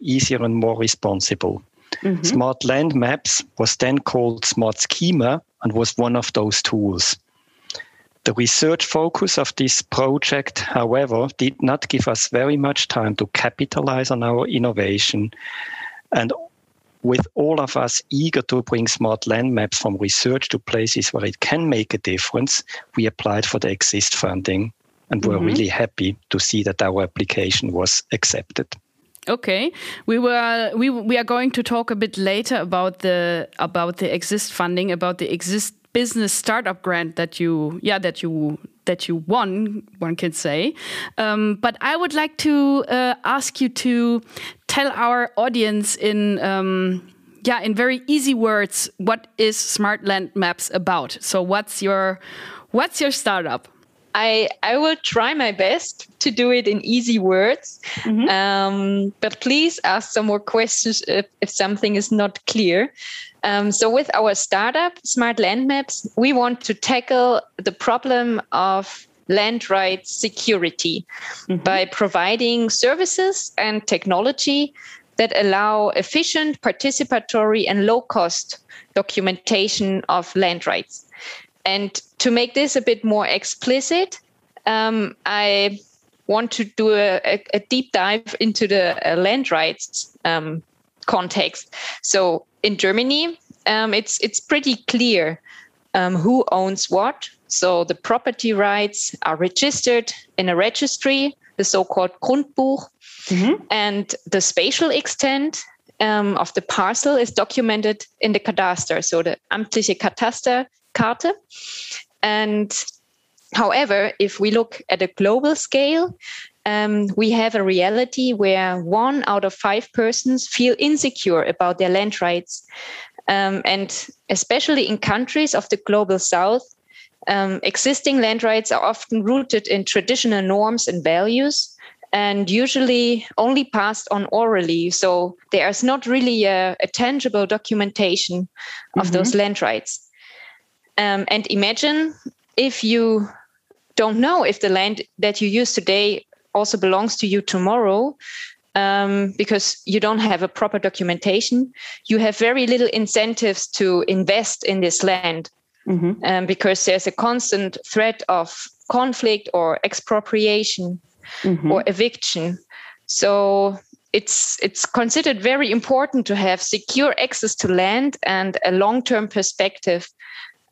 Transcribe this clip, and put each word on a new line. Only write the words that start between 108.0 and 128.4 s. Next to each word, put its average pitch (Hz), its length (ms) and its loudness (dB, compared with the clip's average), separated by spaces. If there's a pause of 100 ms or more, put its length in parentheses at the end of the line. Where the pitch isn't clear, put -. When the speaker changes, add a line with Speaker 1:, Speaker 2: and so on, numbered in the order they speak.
Speaker 3:
in 220 120 0
the 202 60 4
Kadaster, 180 640 0
so 165 200 0
the 165 160 -2 (120)
amtliche 214 460 0
Katasterkarte. 247 1400 -2 (920)
And 214 640 0 (680)
however, 208 640 2
if 196 220 0
we 214 100 2
look 226 400 0
at 185 100 0
a 185 60 0
global 254 500 2
scale, 320 580 0 (520)
um, 208 400 0 (100)
we 214 140 2
have 226 240 2
a 208 80 0
reality 220 720 2
where 185 480 2
one 233 440 0
out 202 200 0
of 190 80 -4
five 208 400 -2
persons 247 520 0
feel 247 320 2
insecure 262 640 2
about 175 340 0
their 185 100 2
land 202 320 0
rights. 175 420 -2 (640)
Um, 196 380 2
and 196 420 -2 (220)
especially 233 580 0
in 208 120 -2
countries 254 560 0
of - 160 -2
the 208 80 0
global 202 400 2
south, 190 560 0 (520)
um, 196 360 0
existing 269 580 2
land 226 220 2